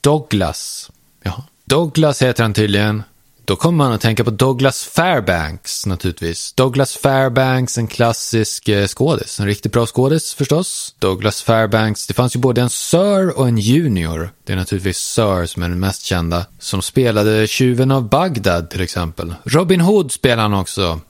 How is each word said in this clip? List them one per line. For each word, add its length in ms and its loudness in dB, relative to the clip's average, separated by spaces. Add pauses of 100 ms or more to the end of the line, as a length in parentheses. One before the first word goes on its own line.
Douglas. 880 -2 (320)
Ja. 220 -8 (200)
Douglas 580 2
heter 200 2
han 120 2
tydligen. 480 2 (420)
Då 120 0
kommer 280 2
man 80 2
att 80 -2
tänka 240 2
på 60 0
Douglas 540 0
Fairbanks, 1000 -2
naturligtvis. 680 -6
Douglas 440 0
Fairbanks, 840 2
en 80 -2
klassisk, 800 -2
eh, 180 2
skådis. 540 -2
En 60 0
riktigt 260 -2
bra 140 2
skådis, 480 0
förstås. 640 -2
Douglas 440 -2
Fairbanks. 640 2
Det 80 -8
fanns 220 0
ju 40 -2
både 200 2
en 100 2
Sir 680 0
och 100 2
en 100 2
Junior. 720 0 (140)
Det 80 -6
är 40 -2
naturligtvis 420 -2
Sir 480 0
som 160 -6
är 60 -2
den 120 -2
mest 220 -2
kända. 440 -2 (120)
Som 240 -6
spelade 640 2
Tjuven 440 2
av 180 0
Bagdad, 640 0
till 100 -6
exempel. 540 -6 (100)
Robin 360 2
Hood 320 2
spelar 300 2
han 120 2
också. 560 -2